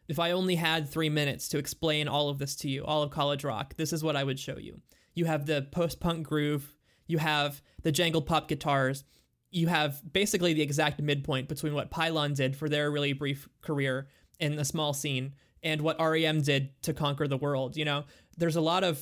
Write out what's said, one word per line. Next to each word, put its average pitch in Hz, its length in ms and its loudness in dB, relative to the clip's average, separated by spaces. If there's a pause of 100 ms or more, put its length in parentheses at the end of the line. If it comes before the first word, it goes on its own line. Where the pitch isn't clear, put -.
If 151 100 -2
I 170 120 2
only 185 240 2
had 160 340 2
three 156 200 0
minutes 147 400 0
to - 80 0
explain 151 520 0
all 147 200 2
of 139 80 -4
this 139 200 -4
to 147 120 -4
you, 135 140 -4
all 151 180 0
of 143 100 -2
college 143 320 0
rock, 127 340 -6
this 160 160 -2
is 156 100 -2
what 156 140 0
I 139 60 0
would 135 160 -2
show - 180 -8
you. - 240 -14 (320)
You 170 120 2
have 156 200 0
the 143 260 0
post-punk 165 560 0
groove, 147 480 -2 (320)
you 165 120 0
have 147 420 0 (220)
the 160 100 2
jangled 160 320 2
pop 156 240 0
guitars, 135 560 0 (460)
you 165 160 2
have 151 340 2 (100)
basically 190 420 2
the 156 80 2
exact 147 400 0
midpoint 143 460 -2
between 151 260 -4
what 143 180 -4
Pylon 160 420 0
did 135 240 0
for 156 100 -4
their 147 240 2
really 147 220 0
brief 139 340 -4 (140)
career 139 480 -2 (300)
in 151 200 -2
a 147 60 0
small 147 260 -2
scene 139 420 -4 (300)
and 156 180 0
what 156 160 0
R 160 200 2
E 165 80 2
M 156 160 2
did 139 280 2 (140)
to 160 100 0
conquer 143 320 0
the 139 120 0
world. 135 400 -2
You 151 80 -2
know, 147 180 -2 (340)
there's 170 200 2
a 170 40 2
lot 170 220 4
of 170 180 2